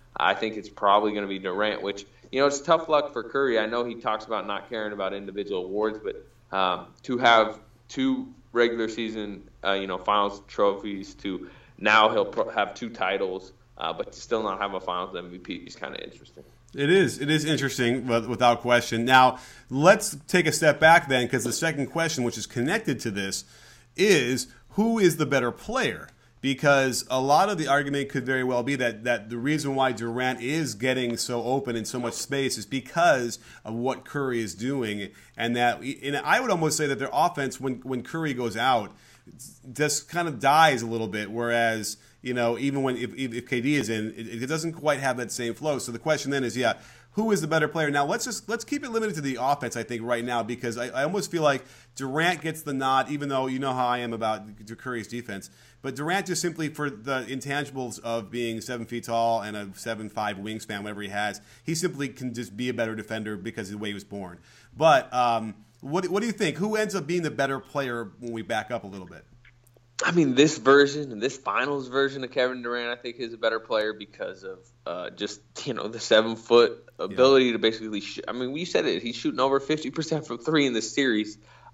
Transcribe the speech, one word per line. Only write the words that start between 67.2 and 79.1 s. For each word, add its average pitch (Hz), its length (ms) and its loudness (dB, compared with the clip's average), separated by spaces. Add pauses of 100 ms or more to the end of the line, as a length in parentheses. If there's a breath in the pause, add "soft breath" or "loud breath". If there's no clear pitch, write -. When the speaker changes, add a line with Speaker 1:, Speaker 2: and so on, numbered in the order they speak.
Speaker 2:
the 151 80 -2
better 135 300 -2
player 120 580 -4
when 120 140 -8
we 113 100 -6
back 107 280 -4
up 95 120 -4
a 101 60 -12
little 95 180 -12
bit? 82 180 -20 (800)
Speaker 1:
I 165 60 2
mean, 156 240 4
this 151 240 6
version, 135 640 4
this 127 160 -2
finals 127 520 -2
version 135 360 -2
of 123 60 -10
Kevin 127 320 0
Durant, 120 360 -6
I - 20 -20
think 120 160 -10
is 117 160 -8
a 110 60 -14
better 113 220 0
player 107 320 0
because 98 500 -12
of, 95 160 -12 (280)
uh, 87 240 -6
just, - 300 -8 (260)
you 131 60 -2
know, 107 160 -6
the 113 120 -10
seven-foot 113 800 4 (160)
Speaker 2:
Yeah. 87 60 -4
Speaker 1:
ability 127 480 6
to 110 60 -2
basically 110 420 0
sh-, - 260 -10
I 104 60 -6
mean, 127 200 -6
we 165 120 -6
said 170 220 0
it, 104 160 0
he's 117 140 -8